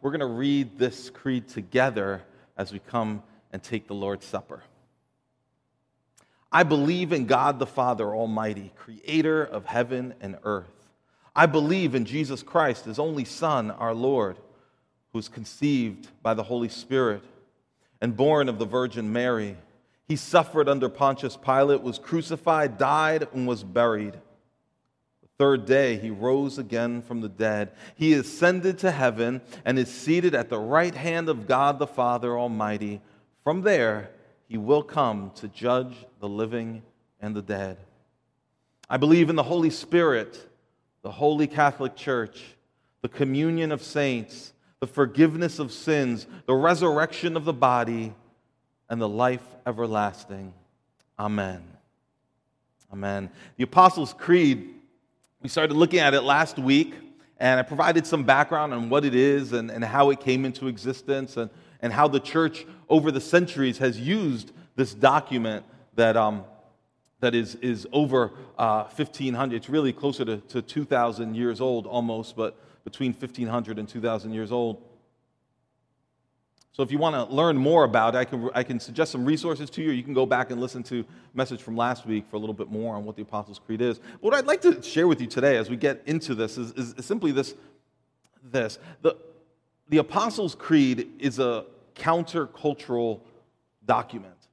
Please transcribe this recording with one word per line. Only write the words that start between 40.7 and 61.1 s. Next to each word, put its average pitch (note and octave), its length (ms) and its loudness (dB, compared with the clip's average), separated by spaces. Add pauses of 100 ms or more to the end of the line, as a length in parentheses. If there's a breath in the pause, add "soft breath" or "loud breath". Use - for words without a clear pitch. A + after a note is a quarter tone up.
the G#2 100 -10
Holy D3 360 2
Catholic C#3+ 480 0
Church, - 600 -6 (460)
the - 80 -6
communion D#3 600 0
of D3 100 -6
saints, C3 720 -4 (260)
the C3 80 -4
forgiveness D#3 680 2
of C3+ 160 -6
sins, C3 540 0 (180 loud breath)
the C3 100 4
resurrection E3 800 2
of D#3 80 -2
the D#3+ 100 -2
body, A#2 600 0 (760)
and A#2 140 -4
the G#2+ 80 -2
life B2 460 -2 (100)
everlasting. G#2 880 -4 (640)
Amen." F#2+ 500 -4 (1200)
Amen. G2 400 -6 (260 loud breath)
The B2 60 0
Apostles' F3+ 500 4
Creed, D3 560 4 (720)
we - 80 -8
started D#3 260 0
looking E3+ 240 4
at C#3+ 140 6
it C#3 80 4
last C#3+ 360 2
week, C#3 360 4 (440 soft breath)
and B2+ 220 4
I B2 40 0
provided D#3+ 420 2
some D3+ 180 -2
background C#3+ 500 2
on A#2 160 -4
what D3 140 2
it C3+ 100 0
is C3+ 380 4
and, A2+ 180 -4
and A2+ 140 -6
how C#3 260 4
it C#3 120 0
came C3 240 0
into C3 220 -6
existence C3 680 -6